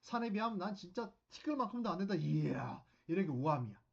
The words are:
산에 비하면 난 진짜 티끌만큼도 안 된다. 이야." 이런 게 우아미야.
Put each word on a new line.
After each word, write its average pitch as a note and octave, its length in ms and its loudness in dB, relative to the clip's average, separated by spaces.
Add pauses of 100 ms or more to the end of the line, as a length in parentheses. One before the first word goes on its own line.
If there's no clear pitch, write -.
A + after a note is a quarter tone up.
산에 A#3 300 -2
비하면 A3 280 0
난 G3 160 -2
진짜 G3 360 -6 (200)
티끌만큼도 A#3+ 580 -2
안 E3+ 100 0
된다. G3 160 2
이야." D3 680 0 (240)
이런 F3+ 180 2
게 D3+ 60 -2
우아미야. C3 480 0 (140)